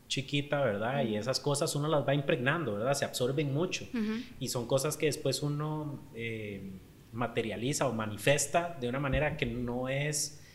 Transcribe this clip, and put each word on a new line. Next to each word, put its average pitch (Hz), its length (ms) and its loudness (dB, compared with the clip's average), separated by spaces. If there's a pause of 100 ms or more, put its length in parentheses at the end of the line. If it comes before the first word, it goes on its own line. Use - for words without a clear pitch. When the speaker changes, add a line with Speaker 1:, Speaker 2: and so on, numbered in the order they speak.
Speaker 1:
chiquita, 143 500 0
¿verdad? 117 440 2
Y 107 80 2
Speaker 2:
Ujú. 104 80 2
Speaker 1:
esas 127 200 0
cosas 147 380 2
uno 147 100 0
las 147 180 2
va 139 80 4
impregnando, 143 640 2
¿verdad? 120 180 2
Se 139 120 0
absorben 139 480 0
mucho. 170 400 0
Speaker 2:
Ujú. 220 280 -2 (200)
Speaker 1:
Y 127 80 -2
son 120 180 -2
cosas 139 300 2
que - 80 0
después 135 360 0
uno, 151 720 -4
eh, 104 600 -6 (400)
materializa 117 760 0
o 117 60 0
manifiesta 135 880 2
de 120 80 0
una 127 100 -2
manera 143 380 2
que 143 80 0
no 123 420 -2
es, 143 560 -2 (120)